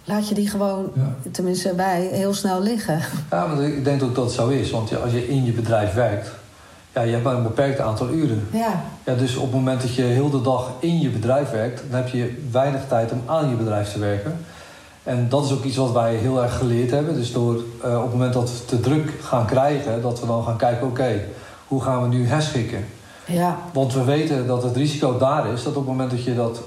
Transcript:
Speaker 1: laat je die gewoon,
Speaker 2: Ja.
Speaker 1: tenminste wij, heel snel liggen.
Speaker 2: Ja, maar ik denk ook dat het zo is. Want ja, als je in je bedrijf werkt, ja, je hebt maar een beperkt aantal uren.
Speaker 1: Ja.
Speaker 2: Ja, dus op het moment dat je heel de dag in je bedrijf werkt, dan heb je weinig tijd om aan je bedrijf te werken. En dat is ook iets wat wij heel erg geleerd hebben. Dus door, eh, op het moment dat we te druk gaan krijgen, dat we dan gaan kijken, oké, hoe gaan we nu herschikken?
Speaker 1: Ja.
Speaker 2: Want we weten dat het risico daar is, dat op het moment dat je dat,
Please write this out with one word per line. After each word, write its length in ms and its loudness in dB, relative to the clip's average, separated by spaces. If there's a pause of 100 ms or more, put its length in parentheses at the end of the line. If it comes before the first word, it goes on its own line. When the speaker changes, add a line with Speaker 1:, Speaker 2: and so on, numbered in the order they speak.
Speaker 1:
laat 240 -2
je 60 -2
die 140 0
gewoon, 460 -2
Speaker 2:
Ja. 360 -2
Speaker 1:
tenminste 440 -2
wij, 380 0
heel 220 0
snel 280 0
liggen. 380 0 (300)
Speaker 2:
Ja, 160 0
maar 180 0
ik 200 0
denk 180 2
ook 120 0
dat 100 0
het 100 -2
zo 140 2
is. 220 2
Want 180 -2
ja, 100 -2
als 140 0
je 160 0
in 160 2
je 80 2
bedrijf 420 2
werkt, 340 0 (680)
ja, 80 0
je 100 2
hebt 120 0
maar 100 2
een 80 0
beperkt 380 2
aantal 300 -2
uren. 420 0
Speaker 1:
Ja. 300 0 (220)
Speaker 2:
Ja, 100 0
dus 220 0
op 60 -2
het 120 -2
moment 260 2
dat 140 -2
je 80 2
heel 280 4
de 120 2
dag 280 0 (100)
in 200 2
je 100 2
bedrijf 400 0
werkt, 400 -2
dan 100 0
heb 80 -2
je 340 -4 (100)
weinig 360 2
tijd 240 0
om 140 -4
aan 220 0
je 60 0
bedrijf 380 0
te 60 -6
werken. 380 -2 (680)
En 260 0
dat 160 2
is 80 0
ook 120 0
iets 120 -2
wat 160 2
wij 220 4
heel 280 2
erg 160 0
geleerd 320 2
hebben. 240 2
Dus 180 -2
door, 300 2 (200)
eh, 140 0
op 60 0
het 100 -4
moment 200 2
dat 180 0
we 140 -8
te 160 0
druk 400 2
gaan 260 0
krijgen, 560 2
dat 180 -2
we 60 -6
dan 180 0
gaan 120 -2
kijken, 300 2
oké, 340 0 (480)
hoe 140 -2
gaan 200 0
we 60 2
nu 180 2
herschikken? 580 0 (420)
Speaker 1:
Ja. 320 2 (140)
Speaker 2:
Want 220 2
we 100 2
weten 420 2
dat 160 2
het 140 -2
risico 420 2
daar 340 2
is, 100 -4
dat 140 -2
op 100 0
het 40 -2
moment 200 -2
dat 140 -2
je 100 0
dat, 320 0